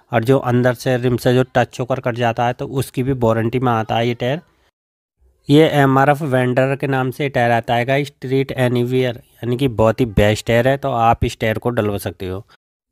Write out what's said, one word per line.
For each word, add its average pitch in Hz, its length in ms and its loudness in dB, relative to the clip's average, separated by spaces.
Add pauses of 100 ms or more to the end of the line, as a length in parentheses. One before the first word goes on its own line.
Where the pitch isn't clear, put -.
(120)
और 113 120 0
जो 135 160 4
अंदर 123 340 2
से 127 240 -2
रिम 123 200 0
से 127 160 2
जो 127 100 4 (100)
टच 123 260 -2
होकर 127 200 -6
कट 120 160 -4
जाता 120 300 0
है 123 60 0
तो - 160 -10
उसकी 131 340 -4
भी 135 180 -2
वारंटी 113 380 0
में 123 140 0
आता 113 240 -2
है 117 120 0
ये 120 80 -2
टायर। 131 240 -4 (1080)
ये 151 200 8
एमआरएफ़ 139 560 4
वेंडर 131 520 0
के 143 100 -6
नाम 131 240 -2
से 143 180 -4
टायर 120 220 0
आता 117 240 -2
है 120 100 0
गाइस, 139 360 -2
ट्रीट 135 320 -2
एनीवेयर, 123 640 -2
यानी - 400 -8
कि 135 140 0
बहुत 110 300 2
ही 131 80 2
बेस्ट 104 380 0
टायर 117 220 2
है, 139 80 2
तो 139 140 -6
आप 117 340 2
इस 120 160 -4
टायर 110 180 -2
को 123 120 -4
डलवा 104 280 -2
सकते 95 280 -10
हो। 95 180 -8 (460)